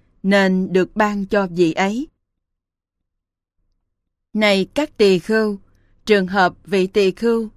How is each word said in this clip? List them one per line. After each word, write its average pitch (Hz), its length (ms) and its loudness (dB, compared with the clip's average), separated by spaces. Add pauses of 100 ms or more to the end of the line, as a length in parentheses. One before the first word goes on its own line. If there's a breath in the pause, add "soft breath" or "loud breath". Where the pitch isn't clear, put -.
(220)
nên 190 500 0
được 180 240 -2
ban 208 300 -2
cho 202 200 -2
vị 175 260 0
ấy. 214 360 -4 (2250)
Này 202 420 0
các 302 220 -4
tỳ 196 220 4
khưu, 214 400 -2 (480)
trường 202 200 2
hợp 180 280 0 (100)
vị 190 220 -2
tỳ 196 240 0
khưu 226 460 -2